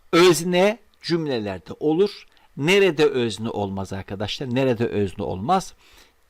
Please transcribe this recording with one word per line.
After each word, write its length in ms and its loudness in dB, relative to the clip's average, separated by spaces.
özne 680 4
cümlelerde 800 -4
olur. 460 0
Nerede 500 2
özne 440 -2
olmaz 420 -6
arkadaşlar? 600 -8
Nerede 320 0
özne 380 -4
olmaz? 500 -4